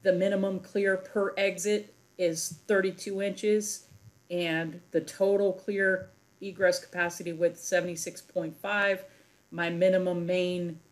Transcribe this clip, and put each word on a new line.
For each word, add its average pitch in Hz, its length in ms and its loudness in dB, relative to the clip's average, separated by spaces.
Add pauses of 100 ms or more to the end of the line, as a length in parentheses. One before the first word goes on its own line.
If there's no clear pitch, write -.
The 190 100 4
minimum 190 480 0
clear 196 360 0
per 196 400 -2
exit 196 580 -2 (220)
is 165 500 -2
thirty-two 190 540 0
inches, 208 680 0 (440)
and 165 500 -2 (120)
the 165 80 2
total 196 520 2
clear 190 580 0 (300)
egress 180 420 2
capacity 170 500 -4
width, 170 260 0
seventy-six 175 640 -4
point - 340 -6
five. 202 480 0 (460)
My 170 180 -4
minimum 180 560 2
main 180 560 -2 (100)